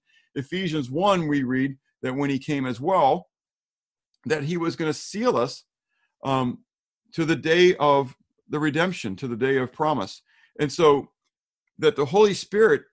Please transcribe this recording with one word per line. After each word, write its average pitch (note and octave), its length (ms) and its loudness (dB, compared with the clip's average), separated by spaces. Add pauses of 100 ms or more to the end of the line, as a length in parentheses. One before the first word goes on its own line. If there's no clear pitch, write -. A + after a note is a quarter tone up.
(360)
Ephesians D3+ 540 -4
one, F3 380 0
we C#3+ 160 0
read C3 340 -2 (240)
that B2+ 120 -4
when C#3+ 160 -2
he C3+ 100 0
came C#3 260 -4
as B2 160 -6
well, E3 480 2 (960)
that D3 180 -2
he E3+ 140 -4
was E3 180 -4
gonna D#3 160 -4
seal G#3 460 -2
us, - 280 -4 (580)
um, C3 400 -2 (500)
to E3 120 -2
the D#3 100 0
day E3+ 400 4
of C#3 400 2 (340)
the D#3 100 -4
redemption, D#3 560 -2
to C3+ 120 -10
the A#2 80 -6
day C3 220 0
of B2+ 140 -4
promise. D3 520 -4 (360)
And D3+ 120 -2
so D3 380 2 (680)
that D3+ 180 2
the C#3 100 0
Holy G3 280 4
Spirit G3 600 2